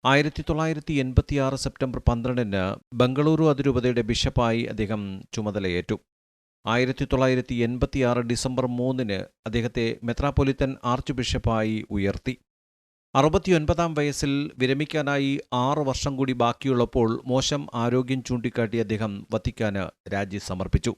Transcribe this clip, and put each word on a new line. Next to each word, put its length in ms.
ആയിരത്തി 360
തൊള്ളായിരത്തി 520
എൺപത്തിയാറ് 600
സെപ്റ്റംബർ 540
പന്ത്രണ്ടിന് 540
ബംഗളൂരു 560
അതിരൂപതയുടെ 520
ബിഷപ്പായി 640
അദ്ദേഹം 600
ചുമതലയേറ്റു. 680
ആയിരത്തി 380
തൊള്ളായിരത്തി 500
എൺപത്തിയാറ് 640
ഡിസംബർ 460
മൂന്നിന് 540
അദ്ദേഹത്തെ 580
മെത്രാപ്പൊലിത്തൻ 800
ആർച്ച് 300
ബിഷപ്പായി 760
ഉയർത്തി. 480
അറുപത്തിയൊൻപതാം 800
വയസ്സിൽ 640
വിരമിക്കാനായി 840
ആറ് 240
വർഷം 400
കൂടി 160
ബാക്കിയുള്ളപ്പോൾ 920
മോശം 480
ആരോഗ്യം 500
ചൂണ്ടിക്കാട്ടി 540
അദ്ദേഹം 560
വത്തിക്കാന് 800
രാജി 240
സമർപ്പിച്ചു. 600